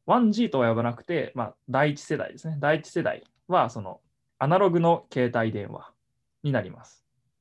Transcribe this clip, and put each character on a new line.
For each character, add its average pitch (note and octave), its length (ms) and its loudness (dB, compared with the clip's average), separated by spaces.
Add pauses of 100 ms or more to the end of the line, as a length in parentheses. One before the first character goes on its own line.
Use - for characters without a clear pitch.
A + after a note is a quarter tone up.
ワ G#3 140 4
ン A3+ 120 4
ジ A3 160 2
ー - 40 -6
と C3+ 100 0
は A#2 80 4
呼 A2+ 60 2
ば A#2 80 0
な A#2 100 -2
く A#2 120 -16
て、 E3 300 -4
ま B2 100 -4
あ、 G2 100 -10 (160)
第 C#3+ 220 2
一 C#3+ 100 -12
世 D3+ 160 -4
代 - 140 -8
で - 40 -20
す D#3+ 140 -10
ね。 D3+ 100 -6
第 D3 200 2
一 - 100 -16
世 E3 120 -4
代 - 220 -6 (240)
は、 D#3+ 220 2
そ A2+ 100 -10
の、 F#2 220 -12 (360)
ア C3 80 0
ナ F3 120 4
ロ G3 100 6
グ E3+ 100 4
の E3+ 320 2
携 B2 240 0
帯 A2+ 180 0
電 G#2 180 -8
話 - 200 -16 (520)
に C#3+ 100 -2
な B2+ 80 0
り F#2 100 -8
ま - 140 -20
す。 - 180 -20 (380)